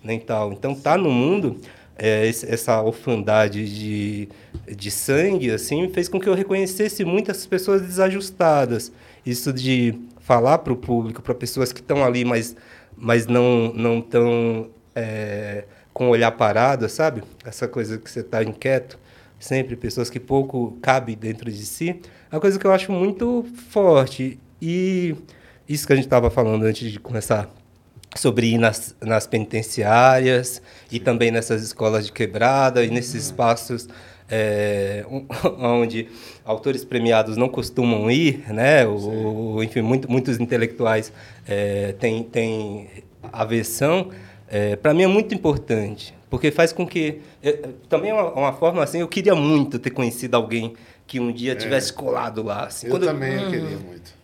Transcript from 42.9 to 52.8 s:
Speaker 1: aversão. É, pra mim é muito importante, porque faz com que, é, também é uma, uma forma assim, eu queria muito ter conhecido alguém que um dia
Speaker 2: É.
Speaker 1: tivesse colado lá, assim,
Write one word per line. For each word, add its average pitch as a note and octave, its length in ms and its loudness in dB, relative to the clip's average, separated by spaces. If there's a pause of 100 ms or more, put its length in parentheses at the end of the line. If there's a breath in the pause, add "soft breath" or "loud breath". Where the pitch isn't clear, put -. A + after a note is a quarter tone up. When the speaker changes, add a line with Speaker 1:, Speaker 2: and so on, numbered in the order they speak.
Speaker 1:
aversão. B2+ 800 0 (400 loud breath)
É, G#2 260 0
pra D3+ 180 2
mim E3+ 100 4
é F#3+ 40 6
muito G#3 280 2
importante, A2 800 -2 (160)
porque C#3+ 220 0
faz E3 200 4
com F3 160 -4
que, D3+ 340 -4 (220 loud breath)
é, D3 80 2 (380)
também F3+ 220 0
é - 20 0
uma, G3 200 0
uma C3+ 200 0
forma E3+ 280 0
assim, D3 200 -2
eu E3 60 -2
queria F#3+ 280 2
muito D3 420 2
ter A#2+ 140 -4
conhecido B2 440 -2
alguém A2+ 380 -2 (320 loud breath)
que C3 140 -8
um A#2+ 120 -2
dia A#2+ 200 -4
Speaker 2:
É. B2+ 40 -2
Speaker 1:
tivesse A2+ 380 -2
colado A#2+ 500 -4
lá, G#2 220 -4
assim, - 220 -12